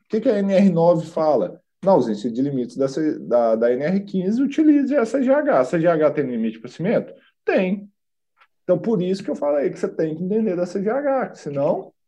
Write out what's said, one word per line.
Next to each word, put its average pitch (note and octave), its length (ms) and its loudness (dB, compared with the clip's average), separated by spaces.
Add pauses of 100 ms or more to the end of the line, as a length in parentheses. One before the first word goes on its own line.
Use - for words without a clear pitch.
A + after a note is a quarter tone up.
(100)
que A3 100 -2
que B3 80 0
a G#3 100 2
N G3 140 0
R F#3+ 160 6
nove E3 380 2
fala? D3 520 0 (240)
Na F#3+ 100 4
ausência A#2 380 0
de A#2 120 -4
limites C3+ 340 -4
dessa, D#3 440 -2
da, A#2 360 2
da A#2 160 2
N B2+ 100 -2
R G3 180 0
quinze, G3+ 420 -2
utilize C#4+ 520 2
a A#3+ 120 2
C C4+ 160 -2
G B3 80 0
H. C#4 300 2
A B2 40 2
C - 160 -2
G D#3+ 60 2
H D3+ 240 4
tem C#3 160 -2
limite A2+ 320 -4
para - 100 -18
cimento? E3 460 -4 (320)
Tem. G3+ 420 -2 (760)
Então, F3+ 140 0
por G#3+ 220 -2
isso F#3 240 -4
que D4+ 60 -8
eu C#4 40 -4
falei D3 360 -2
que - 80 -12
você G3+ 100 -4
tem D#3+ 260 -4
que E3 80 -8
entender G3+ 320 -2
da F3+ 120 -2
C G3 160 -6
G G3+ 80 -2
H, C4+ 400 -2
que - 80 -20
senão D3+ 560 -4 (140)